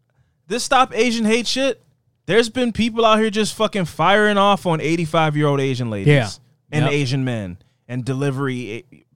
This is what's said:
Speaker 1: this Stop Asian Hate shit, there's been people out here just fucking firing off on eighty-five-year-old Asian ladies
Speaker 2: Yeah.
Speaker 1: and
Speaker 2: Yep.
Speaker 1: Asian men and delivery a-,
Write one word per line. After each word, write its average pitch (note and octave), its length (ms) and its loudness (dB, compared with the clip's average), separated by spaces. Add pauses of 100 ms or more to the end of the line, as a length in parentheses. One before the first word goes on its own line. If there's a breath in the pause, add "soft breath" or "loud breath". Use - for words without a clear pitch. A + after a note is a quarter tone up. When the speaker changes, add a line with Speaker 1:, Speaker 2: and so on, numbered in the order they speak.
(480)
Speaker 1:
this A#3 160 -4
Stop B3+ 320 2
Asian A3+ 300 0
Hate A3+ 220 0
shit, C4 340 -2 (440)
there's A3 240 2
been B3 240 -2
people A3+ 320 0
out G#3+ 140 6
here A3 100 2
just G#3 260 -2
fucking G3+ 300 -2
firing G3+ 520 2
off G3 280 2
on D#3+ 160 0
eighty-five-year-old D3+ 800 0
Asian B2+ 280 -4
ladies G#2+ 240 2
Speaker 2:
Yeah. A#2 160 2 (420)
Speaker 1:
and D3+ 140 0
Speaker 2:
Yep. D3 80 0
Speaker 1:
Asian C#3 300 -2
men G#2 340 -6 (300)
and B2+ 160 -8
delivery B2+ 880 -6
a-, - 120 -20 (120)